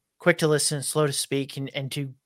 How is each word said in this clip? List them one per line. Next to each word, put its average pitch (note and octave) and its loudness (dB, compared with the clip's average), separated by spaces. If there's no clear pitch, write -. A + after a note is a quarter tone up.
quick E3+ 4
to D#3+ 4
listen, D3 2
slow D3+ 2
to C#3 0
speak, C#3 -4
and, C3+ -6
and C#3 -6
to C#3 -6